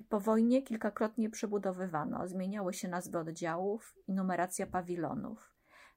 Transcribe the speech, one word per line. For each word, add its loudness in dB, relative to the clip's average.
po 2
wojnie 6
kilkakrotnie 0
przebudowywano, -2
zmieniały -2
się -6
nazwy -2
oddziałów -2
i 0
numeracja 0
pawilonów. -4